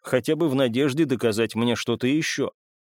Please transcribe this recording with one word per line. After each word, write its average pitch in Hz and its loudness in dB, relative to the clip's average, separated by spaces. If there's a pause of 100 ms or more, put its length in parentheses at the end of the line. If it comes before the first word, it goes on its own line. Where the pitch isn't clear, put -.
хотя 139 0
бы 165 2
в 131 0
надежде 135 2
доказать 113 0
мне 117 0
что-то 120 -2
еще. 147 -2 (340)